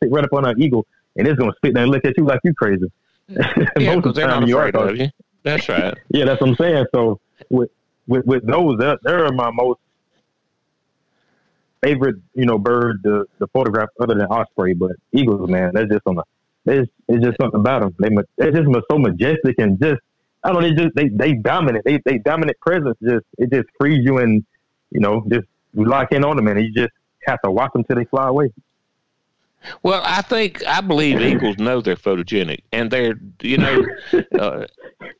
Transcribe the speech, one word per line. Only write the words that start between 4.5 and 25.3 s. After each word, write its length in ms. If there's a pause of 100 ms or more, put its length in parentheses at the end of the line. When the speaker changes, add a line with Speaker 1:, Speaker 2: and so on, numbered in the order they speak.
Speaker 1:
are, 100
Speaker 2:
afraid 140
of 80
Speaker 1:
'cause 100
Speaker 2:
you. 100 (340)
That's 260
right. 240 (100)
Speaker 1:
<laughs> 60
Yeah, 160
that's 160
what 100
I'm 40
saying. 380
So 260 (300)
with, 200 (380)
with, 180
with 220
those, 320
they're, 240
they're 280
my 200
most 280 (2000)
favorite, 320 (180)
you 120
know, 120
bird 460
to, 220 (140)
to 80
photograph 420 (100)
other 160
than 120
osprey. 460
But 180 (220)
eagles, 360
man, 240
that's 160
just 160
on 100
the, 80 (420)
it's, 260 (160)
it's 160
just 160
something 200
about 240
'em. 160
They 100
ma-, 140 (140)
they're 140
just 160
ma-, 220
so 80
majestic 600
and 220
just, 200 (420)
I 80
don't 100
know, 80
they 60
just, 200
they, 140
they 240
dominant. 520
They, 200
they 140
dominant 400
presence. 420
Just, 240 (120)
it 140
just 160 (120)
frees 240
you 160
and, 260 (460)
you 80
know, 320